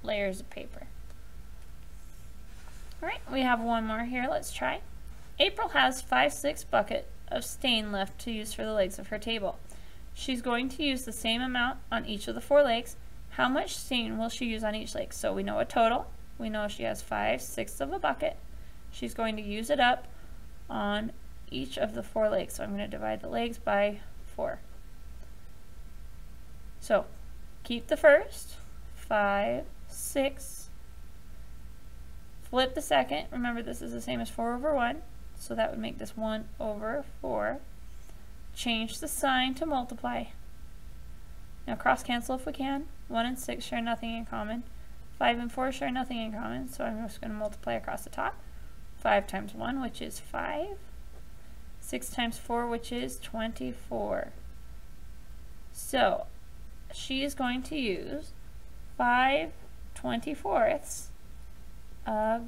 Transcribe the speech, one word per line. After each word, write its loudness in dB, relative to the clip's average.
layers 0
of -8
paper. -8
All -2
right, -4
we 2
have 6
one 2
more 0
here. 0
Let's 0
try. 0
April 4
has 6
five 6
sixths 0
bucket 2
of 0
stain 2
left 0
to -4
use -4
for -2
the 0
legs 4
of -6
her -2
table. 0
She's -2
going 4
to -2
use 4
the -6
same 2
amount 2
on 0
each -4
of -2
the -4
four 10
legs. 6
How 6
much 2
stain 0
will 2
she -4
use 0
on 2
each -6
leg? -2
So 0
we 0
know 2
a 6
total. 6
We -2
know 0
she -4
has 0
five 2
sixths -4
of 0
a 0
bucket. 2
She's -4
going 0
to -4
use -2
it 2
up 6
on 0
each -4
of 0
the -4
four 2
legs. 0
So -4
I'm -4
gonna -2
divide -2
the -6
legs 0
by 4
four. -2
So 6
keep -2
the 4
first, 10
five 2
sixths. -2
Flip 6
the 0
second. 4
Remember, 0
this -4
is -6
the -4
same -2
as -2
four 0
over 2
one, 2
so -6
that 2
would -4
make -4
this -6
one 0
over -2
four. 0
Change 0
the -4
sign 4
to 0
multiply. 0
Now 0
cross 6
cancel 2
if -4
we -2
can. 0
One 2
and 0
six -4
share 0
nothing 0
in -4
common. -2
Five 6
and -2
four 2
share 0
nothing 0
in -2
common, -4
so -4
I'm -2
just -6
gonna -4
multiply -2
across -2
the -8
top. -2
Five 6
times -4
one, 0
which -4
is -6
five. -2
Six -4
times 0
four, 0
which -2
is -2
twenty-four. -2
So 4
she -2
is 0
going 2
to -4
use 0
five 6
twenty-fourths 2
of 4